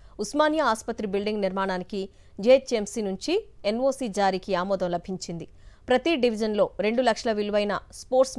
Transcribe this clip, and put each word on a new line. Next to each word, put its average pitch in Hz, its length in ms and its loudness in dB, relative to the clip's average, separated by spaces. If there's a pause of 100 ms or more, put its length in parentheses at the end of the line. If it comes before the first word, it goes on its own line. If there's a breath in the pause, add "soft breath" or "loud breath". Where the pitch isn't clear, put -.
(220 soft breath)
ఉస్మానియా 302 480 2
ఆసుపత్రి 220 420 -4
బిల్డింగ్ 208 320 -2
నిర్మాణానికి 190 560 -4 (440 soft breath)
జీహెచ్ఎంసీ 247 640 4
నుంచి 190 260 -2 (360)
ఎన్ఓసీ 254 360 0 (100)
జారీకి 190 440 0
ఆమోదం 190 340 0
లభించింది. 175 520 -8 (420 soft breath)
ప్రతి 254 240 4 (100)
డివిజన్లో 214 420 2 (220)
రెండు 240 220 2
లక్షల 220 300 0
విలువైన 208 380 0 (240)
స్పోర్ట్స్ 262 380 2